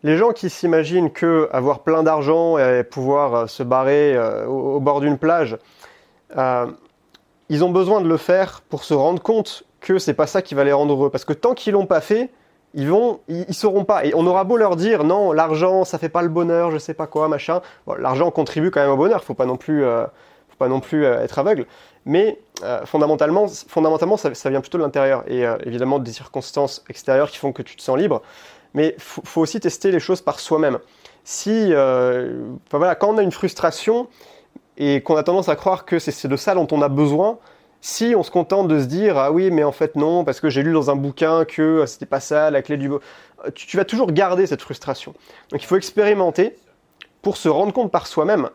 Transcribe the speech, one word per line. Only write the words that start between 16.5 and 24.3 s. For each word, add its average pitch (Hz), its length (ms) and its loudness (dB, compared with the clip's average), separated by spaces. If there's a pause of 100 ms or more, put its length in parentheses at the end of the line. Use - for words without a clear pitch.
je 156 80 -2
sais 156 160 -10
pas 156 100 -6
quoi, 151 220 -2
machin. » 160 340 -2 (240)
Bon, - 80 -6
l'argent 131 380 0
contribue 160 400 -2
quand 143 100 0
même 139 80 4
au 139 80 2
bonheur, 185 260 2
faut 131 120 -10
pas 131 100 0
non 127 120 -2
plus, 151 260 0
euh, 117 220 0 (440)
faut - 80 -20
pas 131 100 0
non 131 120 0
plus, 151 260 0
euh, 120 180 2
être - 140 -6
aveugle. 151 300 0 (380)
Mais, 190 340 0 (240)
euh, 117 240 -6
fondamentalement, 156 600 2
fondamentalement, 160 720 0
ça, 139 160 -4